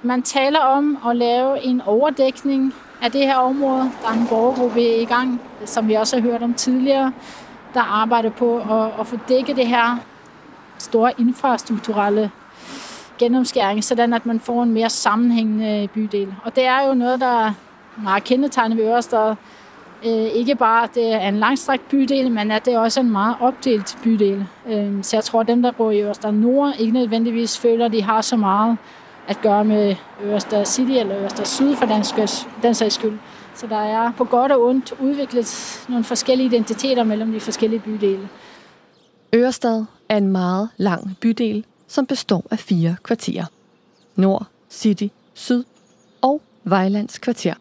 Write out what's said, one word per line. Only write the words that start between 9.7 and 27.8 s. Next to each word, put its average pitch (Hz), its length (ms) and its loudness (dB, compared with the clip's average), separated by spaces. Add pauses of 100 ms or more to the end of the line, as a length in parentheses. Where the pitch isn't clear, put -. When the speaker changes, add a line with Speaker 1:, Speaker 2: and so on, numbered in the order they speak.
Speaker 1:
store 233 400 2
infrastrukturelle 214 1120 0 (880)
gennemskæring, 233 680 0
sådan 240 280 0
at 233 140 -2
man 226 140 -2
får 240 220 -2
en 233 100 2
mere 226 180 0
sammenhængende 220 1040 2
bydel. 202 400 -4 (100)
Og 233 120 -4
det 254 80 2
er 262 240 2
jo 269 60 2
noget, 247 260 0
der 240 260 2
er 214 60 -2 (500)
meget 196 220 0
kendetegnende 247 580 0
ved 220 80 2
Ørestad. 220 440 2 (680)
Øh, 226 80 0
ikke 226 420 0
bare, 233 300 2
at 226 100 -8
det 226 180 0
er 202 160 0
en 202 80 0
langstrakt 262 520 0
bydel, 269 420 2
men 214 200 -2
at 214 140 -2
det 247 100 2
er 233 40 2
også 226 220 2
en 240 100 2
meget 214 300 0
opdelt 247 640 0
bydel. 202 420 2 (200)
Øh, 202 380 -4
så - 120 -2
jeg 214 80 0
tror, 226 160 0
at 226 80 0
dem, 240 140 2
der 247 80 2
bor 226 200 0
i 208 120 2
Ørestad 208 300 -4
Nord, 262 460 2
ikke 226 140 0
nødvendigvis 233 680 0
føler, 233 260 2